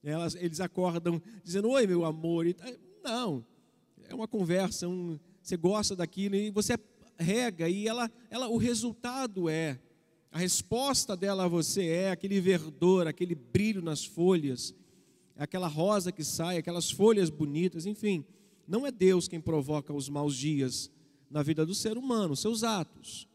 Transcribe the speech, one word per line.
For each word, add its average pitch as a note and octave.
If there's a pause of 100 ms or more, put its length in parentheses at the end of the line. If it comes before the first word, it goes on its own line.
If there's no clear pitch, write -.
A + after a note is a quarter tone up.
Elas, E3+
eles F3
acordam F3 (220)
dizendo, G3
"Oi, C4
meu F3
amor." E3
E, F3+ (480)
não, A3 (600)
é -
uma A3
conversa, F#3+
um, F3 (240)
você -
gosta G3
daquilo F#3
e G#3
você G#3 (460)
rega F3+
e G3+
ela, A3+ (200)
ela, B3
o A3+
resultado A#3
é, D#3 (520)
a F#3
resposta A3+
dela F#3+
a -
você F3
é F3
aquele F#3+
verdor, F3
aquele E3
brilho F#3+
nas D#3
folhas, E3 (640)
É -
aquela F3+
rosa F3+
que D#3+
sai, E3+
aquelas E3+
folhas G3+
bonitas, D#3
enfim. G#3 (420)
Não A#3
é C4+
Deus F#3
quem E3+
provoca D3+
os C#3+
maus C#3+
dias C3+ (380)
na D3
vida D#3
do F3+
ser A3
humano, A3+
seus A3
atos. -